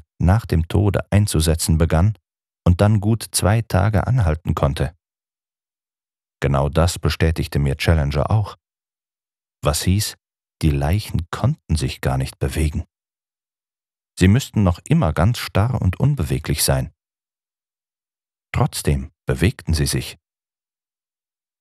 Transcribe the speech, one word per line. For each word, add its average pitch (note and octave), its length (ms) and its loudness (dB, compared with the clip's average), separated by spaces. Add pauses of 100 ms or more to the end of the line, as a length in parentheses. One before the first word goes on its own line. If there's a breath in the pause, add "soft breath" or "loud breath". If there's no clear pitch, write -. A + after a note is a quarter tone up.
(200)
nach F2+ 260 2
dem E2+ 240 -2
Tode G2 420 0
einzusetzen E2 680 2
begann E2 400 2 (480)
und F2+ 160 4
dann G#2 200 4
gut A2 300 -2
zwei G#2+ 300 2
Tage G2 460 0
anhalten F2+ 480 0
konnte. C#2 400 -2 (1500)
Genau C#2 280 0
das D#2+ 300 0
bestätigte D#2 600 -2
mir C#2 160 0
Challenger D2 540 0
auch. G#2 260 0 (1080)
Was D2 200 -2
hieß, G2 340 -2 (460)
die D#2 80 4
Leichen D#2 640 -2
konnten - 440 -2
sich - 240 -4
gar C2+ 180 -2
nicht C2+ 220 -6
bewegen. D2+ 460 -2 (1300)
Sie F#2 80 6
müssten G#2+ 360 2
noch F2+ 200 2
immer B2 300 2
ganz G2 240 2
starr A2 440 -2
und - 180 -2
unbeweglich D2 640 -2
sein. - 280 -2 (1600)
Trotzdem - 600 -2 (140)
bewegten - 480 -2
sie D2 120 0
sich. - 320 -6 (1400)